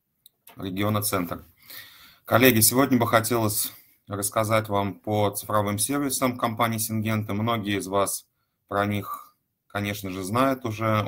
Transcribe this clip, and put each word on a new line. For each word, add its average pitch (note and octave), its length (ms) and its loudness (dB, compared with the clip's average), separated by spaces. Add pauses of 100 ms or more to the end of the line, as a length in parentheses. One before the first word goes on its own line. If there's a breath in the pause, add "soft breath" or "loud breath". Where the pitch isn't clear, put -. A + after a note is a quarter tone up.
(560)
региона G#2 440 -2
«Центр». F2 420 -2 (840 loud breath)
Коллеги, A2+ 340 6
сегодня B2+ 380 4
бы A#2 80 2
хотелось A2 680 0 (360 loud breath)
рассказать G#2 600 0
вам G2+ 280 -2
по G#2 340 0
цифровым G#2 480 -2
сервисам C3+ 580 -2
компании A2+ 400 -2
Сингента. A2 560 -2
Многие G#2 460 0
из F#2 80 -4
вас G2 400 -2 (420)
про G2+ 160 0
них, - 500 -6 (340)
конечно G2+ 420 -6
же, F#2+ 120 -6
знают B2+ 440 0
уже. A2 420 0